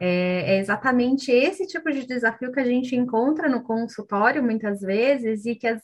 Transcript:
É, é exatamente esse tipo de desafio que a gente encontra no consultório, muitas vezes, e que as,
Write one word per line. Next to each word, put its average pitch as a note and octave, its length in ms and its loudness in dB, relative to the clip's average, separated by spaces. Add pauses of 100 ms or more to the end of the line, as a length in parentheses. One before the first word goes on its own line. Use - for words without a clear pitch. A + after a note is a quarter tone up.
É, F3+ 560 0
é - 20 2
exatamente B3 720 0
esse D4 340 4
tipo D#4+ 280 -6
de C4+ 140 -4
desafio B3 440 -2
que B3+ 80 -4
a C4 60 0
gente B3 320 0
encontra B3+ 520 0
no B3 140 0
consultório, A3+ 800 0
muitas G#3+ 380 -2
vezes, A3 680 0
e A#3+ 80 -2
que A#3 120 -6
as, A3+ 180 -2